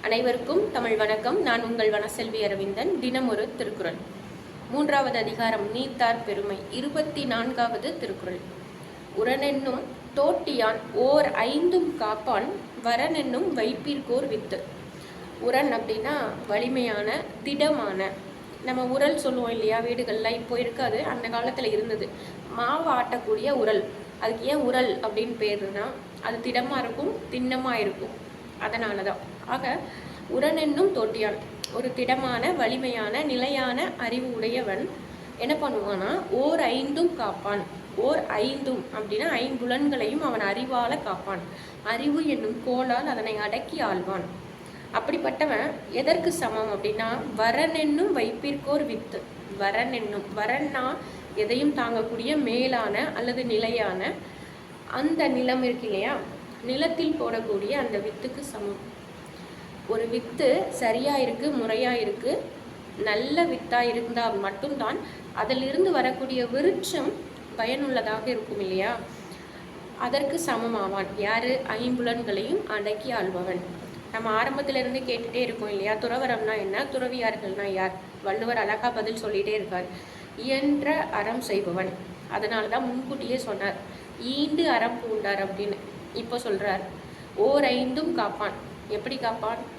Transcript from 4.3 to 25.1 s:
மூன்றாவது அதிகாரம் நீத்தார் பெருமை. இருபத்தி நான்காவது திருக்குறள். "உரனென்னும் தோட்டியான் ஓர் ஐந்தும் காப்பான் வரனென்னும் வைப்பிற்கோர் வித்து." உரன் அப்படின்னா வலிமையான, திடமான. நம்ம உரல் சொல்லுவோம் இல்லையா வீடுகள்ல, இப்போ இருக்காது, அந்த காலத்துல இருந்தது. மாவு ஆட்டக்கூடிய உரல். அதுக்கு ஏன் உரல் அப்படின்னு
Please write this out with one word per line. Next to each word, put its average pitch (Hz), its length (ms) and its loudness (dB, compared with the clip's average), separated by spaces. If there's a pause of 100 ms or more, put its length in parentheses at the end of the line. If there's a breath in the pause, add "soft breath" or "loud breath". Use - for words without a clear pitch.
மூன்றாவது 277 460 4
அதிகாரம் 220 540 0
நீத்தார் 240 540 2
பெருமை. 202 320 -2 (140)
இருபத்தி 285 540 -2
நான்காவது 240 760 0
திருக்குறள். 190 380 -6 (800)
"உரனென்னும் 269 600 2 (360)
தோட்டியான் 254 600 4 (180)
ஓர் 277 380 6
ஐந்தும் 311 680 4
காப்பான் 214 480 0 (380)
வரனென்னும் 294 720 2
வைப்பிற்கோர் 262 720 0
வித்து." - 360 -4 (840 loud breath)
உரன் 254 320 4
அப்படின்னா 220 340 -2 (340)
வலிமையான, 226 760 2 (220)
திடமான. 262 680 2 (560)
நம்ம 254 180 0
உரல் 277 340 4
சொல்லுவோம் 247 340 0
இல்லையா 220 280 2
வீடுகள்ல, 233 520 0
இப்போ 233 280 -2
இருக்காது, 240 440 0
அந்த 240 240 -2
காலத்துல 240 380 0
இருந்தது. 214 440 2 (460 loud breath)
மாவு 277 340 2
ஆட்டக்கூடிய 240 640 2
உரல். 220 320 4 (360)
அதுக்கு 226 260 -2
ஏன் 277 100 4
உரல் 254 440 4
அப்படின்னு 226 400 0